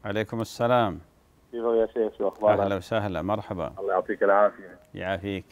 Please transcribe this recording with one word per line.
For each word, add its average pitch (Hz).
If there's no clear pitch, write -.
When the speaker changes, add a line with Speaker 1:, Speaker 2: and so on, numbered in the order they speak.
Speaker 1:
عليكم 107
السلام. 117
Speaker 2:
كيف 117
يا 113
شيخ؟ 110
شو 101
أخبارك؟ 104
Speaker 1:
أهلا 98
وسهلا، 98
مرحبا. 92
Speaker 2:
الله 98
يعطيك 92
العافية. 98
Speaker 1:
يعافيك. 95